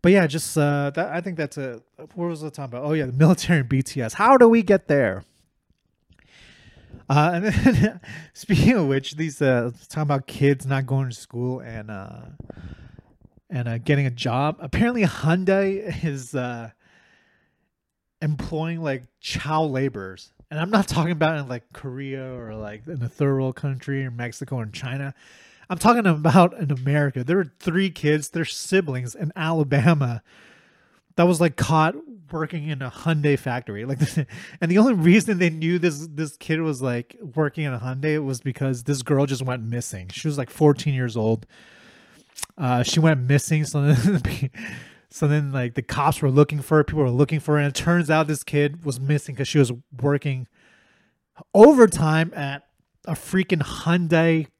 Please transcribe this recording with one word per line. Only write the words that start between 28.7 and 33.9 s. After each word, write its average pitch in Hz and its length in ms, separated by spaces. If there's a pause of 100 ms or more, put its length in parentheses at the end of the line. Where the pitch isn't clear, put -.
in 165 240
Alabama, 143 840 (920)
that 170 120
was, 175 120
like, 165 160
caught 160 400 (360)
working 156 360
in 143 140
a 127 80
Hyundai 147 480
factory. 120 480
Like, 131 140 (280)